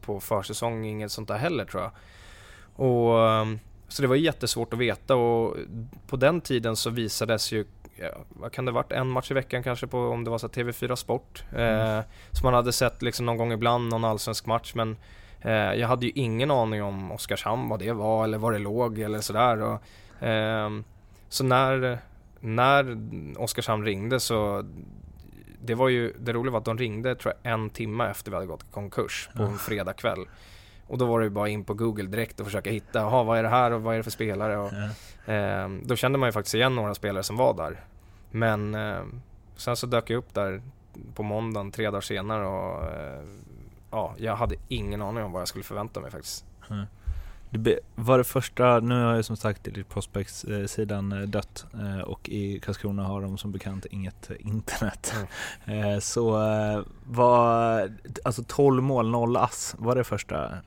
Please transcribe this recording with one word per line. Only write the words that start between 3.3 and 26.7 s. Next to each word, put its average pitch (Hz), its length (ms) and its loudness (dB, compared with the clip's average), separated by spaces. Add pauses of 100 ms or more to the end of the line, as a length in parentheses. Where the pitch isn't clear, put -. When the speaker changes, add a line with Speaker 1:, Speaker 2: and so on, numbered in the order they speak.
Speaker 1:
så - 140 -6
det 131 60 6
var 127 80 6
jättesvårt 139 560 0
att 113 60 0
veta, 123 380 2
och 117 400 4 (500)
på 131 100 -4
den 151 240 6
tiden 113 360 0
så - 140 0
visades 113 640 0
ju, 107 120 0 (320)
ja, 87 120 -8 (200)
vad - 240 -12
kan 131 120 -6
det 123 80 -2
varit, 127 200 0
en 131 160 0
match 127 220 -2
i 139 40 0
veckan 127 280 -2
kanske 123 240 -4
på, 123 120 -4
om 120 260 0
det 113 60 -4
var 117 80 0
så 113 80 -6
här - 60 -10
T 123 100 -2
V 120 100 -4
fyra 123 240 -2
Sport, - 560 -4
Speaker 2:
Mm. 110 460 2
Speaker 1:
eh, 110 60 -2 (260)
som - 160 2
man 127 80 6
hade 120 180 6
sett - 300 2
liksom 120 240 -2
någon 117 100 0
gång 117 160 2
ibland, 120 360 2
någon 113 160 2
allsvensk 110 420 0
match, 113 280 0
men, 110 220 0 (440)
eh, 113 120 0
jag 107 360 2
hade 123 180 2
ju - 80 0
ingen 123 360 2
aning 110 320 2
om 98 300 -4
Oskarshamn, 110 560 -2
vad 110 100 -2
det 104 140 -2
var 110 320 2
eller 110 140 0
var 113 140 2
det 104 60 0
låg 110 400 0
eller 107 220 -2
sådär, 110 420 4
och, 107 160 -2 (420)
ehm, 107 640 0 (440)
så - 160 -2
när, 127 540 4 (420)
när 123 560 4 (420)
Oskarshamn 110 460 0
ringde 110 360 0
så, 104 440 0 (1000)
det 117 100 0
var 127 140 6
ju, 120 320 2
det 120 120 -2
roliga 123 200 0
var 113 60 2
att 110 60 -4
de 113 140 0